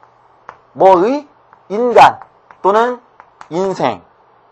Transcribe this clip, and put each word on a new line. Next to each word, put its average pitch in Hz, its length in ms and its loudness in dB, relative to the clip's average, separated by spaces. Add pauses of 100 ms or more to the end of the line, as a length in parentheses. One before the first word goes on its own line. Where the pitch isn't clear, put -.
(720)
뭐의? 190 560 0 (400)
인간 202 500 2 (420)
또는 226 400 -2 (500)
인생의 156 520 -6 (500)